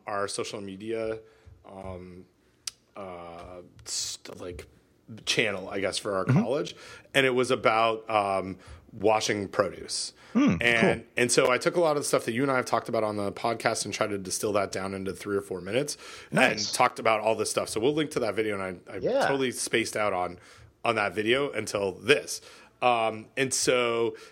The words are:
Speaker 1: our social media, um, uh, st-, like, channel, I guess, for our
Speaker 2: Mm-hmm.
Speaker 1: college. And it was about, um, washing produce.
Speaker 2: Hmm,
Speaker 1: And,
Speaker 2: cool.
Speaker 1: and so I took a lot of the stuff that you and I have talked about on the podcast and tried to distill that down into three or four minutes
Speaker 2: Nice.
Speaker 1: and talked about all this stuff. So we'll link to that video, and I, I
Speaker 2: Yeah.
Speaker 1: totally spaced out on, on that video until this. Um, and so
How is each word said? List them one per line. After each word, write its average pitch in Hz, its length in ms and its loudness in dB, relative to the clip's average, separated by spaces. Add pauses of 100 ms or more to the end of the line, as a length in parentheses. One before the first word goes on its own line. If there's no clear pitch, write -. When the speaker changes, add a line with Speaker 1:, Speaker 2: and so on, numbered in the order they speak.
Speaker 1:
our 101 200 -2
social 107 340 -6
media, 110 580 -6 (500)
um, 92 560 -14 (720)
uh, 90 640 -14 (240)
st-, - 540 -10
like, 90 260 -12 (600)
channel, 98 440 0
I 101 100 -4
guess, 95 180 -2
for 101 180 -4
our 95 100 0
Speaker 2:
Mm-hmm. 151 160 4
Speaker 1:
college. 151 340 -2 (380)
And 135 120 4
it 127 100 2
was 127 160 2
about, 113 580 2
um, 98 480 0 (340)
washing 107 560 2
produce. - 640 -2 (200)
Speaker 2:
Hmm, 240 280 6
Speaker 1:
And, 117 400 4
Speaker 2:
cool. - 20 -16 (140)
Speaker 1:
and 123 140 4
so 131 200 6
I 123 60 4
took 151 180 0
a 175 40 2
lot 160 180 4
of 143 60 -4
the - 40 -4
stuff - 180 2
that 123 80 -4
you 120 100 0
and 139 80 2
I 131 40 2
have 123 100 2
talked - 240 0
about 113 140 0
on 104 140 0
the 101 140 -2
podcast 113 540 -2
and 104 80 -6
tried 107 180 0
to 101 60 -2
distill 95 360 -2
that 98 180 2
down 95 220 -6
into 95 200 -6
three 101 220 -4
or 98 60 2
four 92 200 -8
minutes 117 360 -2 (340)
Speaker 2:
Nice. 110 360 4
Speaker 1:
and - 60 -6
talked 123 260 2
about 110 200 4
all 110 160 2
this 104 140 -2
stuff. 101 200 -2
So 113 100 -2
we'll 131 140 2
link 147 180 -2
to 147 100 -2
that 104 140 -2
video, 107 240 -2
and 92 280 -6
I, - 60 -14
I 101 40 -8
Speaker 2:
Yeah. 226 300 0
Speaker 1:
totally 135 240 0
spaced 113 460 -2
out 104 160 0
on, 87 260 -2 (460)
on 113 100 2
that 101 180 0
video 123 380 0
until 101 420 -2
this. 98 460 0 (420)
Um, 113 460 2 (100)
and 135 160 0
so 117 640 2 (160)